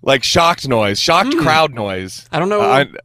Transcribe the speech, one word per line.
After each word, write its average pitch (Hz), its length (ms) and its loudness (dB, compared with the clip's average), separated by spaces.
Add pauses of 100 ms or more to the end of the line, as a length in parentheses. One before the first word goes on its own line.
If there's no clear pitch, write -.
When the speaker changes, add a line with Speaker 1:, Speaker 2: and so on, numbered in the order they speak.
Speaker 1:
like, 135 200 2
shocked 170 460 0
noise, 107 320 0
shocked 190 340 2
Speaker 2:
Hmm. 330 60 0
Speaker 1:
crowd 156 340 2
noise. 95 560 -8
Speaker 2:
I 156 80 -4
don't 175 100 0
know. 208 120 0
Speaker 1:
Uh, 143 240 2 (200)